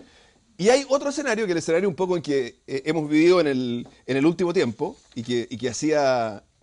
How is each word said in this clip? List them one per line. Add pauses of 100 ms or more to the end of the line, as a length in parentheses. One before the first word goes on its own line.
(580)
Y
hay
otro
escenario,
que
el
escenario
un
poco
en
que,
eh,
hemos
vivido
en
el, (180)
en
el
último
tiempo (200)
y
que,
y
que
hacía (200)